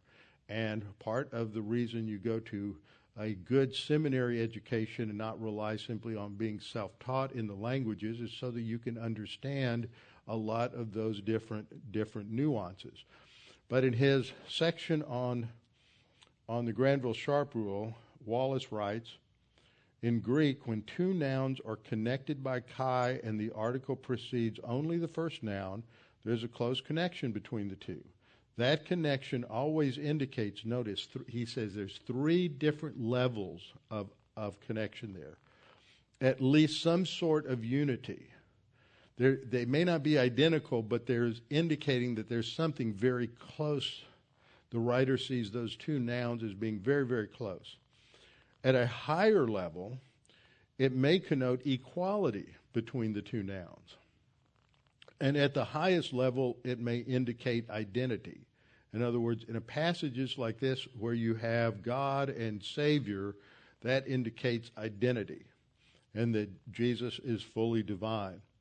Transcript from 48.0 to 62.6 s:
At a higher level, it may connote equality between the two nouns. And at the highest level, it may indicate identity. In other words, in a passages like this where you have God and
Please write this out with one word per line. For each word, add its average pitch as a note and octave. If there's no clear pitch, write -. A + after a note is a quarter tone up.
At C3
a A#2+
higher E3+
level, F#2+
it C3
may C#3
connote B2+
equality D#3+
between A2+
the G#2
two G#2
nouns. F#2+
And C#3+
at C#3
the C3+
highest E3+
level, B2+
it B2+
may A#2+
indicate A#2+
identity. G#2+
In A2
other A#2+
words, A#2
in A2+
a A2
passages C#3
like A2+
this C3
where A#2
you A2+
have A2+
God C3+
and A2